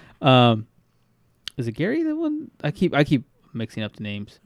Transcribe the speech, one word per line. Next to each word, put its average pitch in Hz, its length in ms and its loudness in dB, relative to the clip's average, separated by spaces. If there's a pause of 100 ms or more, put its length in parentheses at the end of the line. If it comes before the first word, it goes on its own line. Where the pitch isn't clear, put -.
<laughs> - 200 -20
um, 120 440 6 (920)
is 117 120 -6
it 117 40 -4
Gary, 220 300 -2
the 311 140 -4
one? 311 340 -4 (120)
I 147 80 -4
keep, - 240 0
I 143 100 2
keep 143 200 0 (280)
mixing 113 300 -8
up 104 140 -8
the - 60 -14
names. 104 440 -10